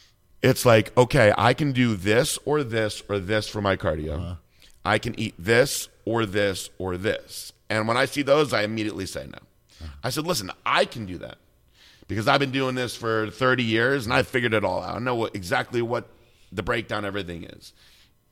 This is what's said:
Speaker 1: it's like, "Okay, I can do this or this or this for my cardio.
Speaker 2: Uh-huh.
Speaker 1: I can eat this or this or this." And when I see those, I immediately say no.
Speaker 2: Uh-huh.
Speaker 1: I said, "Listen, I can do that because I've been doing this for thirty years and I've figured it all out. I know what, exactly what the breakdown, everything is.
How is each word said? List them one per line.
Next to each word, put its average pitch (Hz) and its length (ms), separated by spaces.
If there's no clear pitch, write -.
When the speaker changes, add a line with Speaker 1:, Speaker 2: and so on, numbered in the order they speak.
Speaker 1:
it's 127 220
like, 113 320
"Okay, 123 420
I 117 160
can 147 180
do 123 220
this 104 500
or 147 200
this 110 440
or 101 120
this 107 280
for 110 120
my 98 160
cardio. 78 420
Speaker 2:
Uh-huh. 85 160
Speaker 1:
I 107 140
can 117 200
eat 107 200
this 117 500
or 113 220
this 98 520
or 92 180
this." - 560
And 110 180
when 113 80
I 135 100
see 143 160
those, 139 300
I 110 100
immediately 107 440
say - 200
no. - 120
Speaker 2:
Uh-huh. 80 60
Speaker 1:
I 120 60
said, 151 160
"Listen, 107 240
I 156 180
can 117 220
do 90 120
that - 200
because 104 200
I've 139 120
been 139 100
doing 131 240
this 127 220
for 110 340
thirty 127 340
years 117 400
and 117 80
I've 131 160
figured 120 260
it 104 100
all 90 180
out. 87 140
I - 20
know 123 160
what, 113 220
exactly 120 460
what 117 260
the 98 120
breakdown, 107 420
everything 90 400
is. - 280